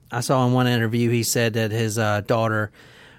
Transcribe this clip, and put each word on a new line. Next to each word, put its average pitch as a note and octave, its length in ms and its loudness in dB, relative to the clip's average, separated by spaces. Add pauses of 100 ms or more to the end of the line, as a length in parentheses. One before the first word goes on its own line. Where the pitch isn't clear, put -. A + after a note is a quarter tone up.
(100)
I A#2+ 100 -4
saw C3 260 2
in B2 60 2
one B2+ 140 2
interview A#2+ 440 0
he A#2 120 0
said A#2 320 0
that A2+ 160 -2
his, A2 260 -2
uh, G#2 300 0
daughter A2 460 0 (460)